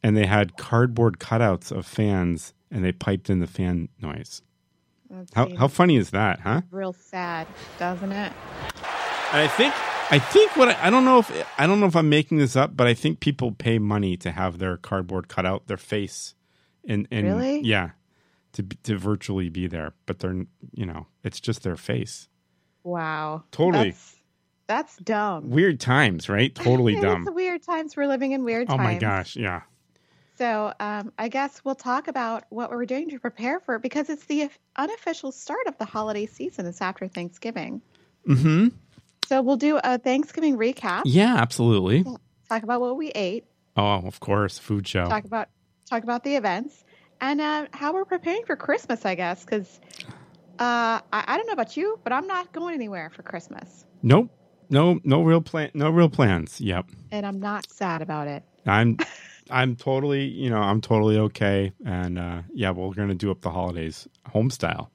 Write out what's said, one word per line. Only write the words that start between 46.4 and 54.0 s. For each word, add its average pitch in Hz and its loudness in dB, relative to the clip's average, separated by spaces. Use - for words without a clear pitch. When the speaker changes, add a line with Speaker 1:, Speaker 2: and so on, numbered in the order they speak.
Speaker 2:
and, 285 0
uh, 302 -2
how 285 -4
we're 381 -2
preparing 370 -4
for 294 -4
Christmas, 277 -4
I 185 -2
guess, 175 -4
'cause, - -6
uh, 233 0
I, 214 -2
I 262 -2
don't 453 -4
know 453 -6
about 247 -4
you, 415 -2
but 247 -2
I'm 294 -2
not 359 -6
going 339 -6
anywhere 196 -8
for - -20
Christmas. - -14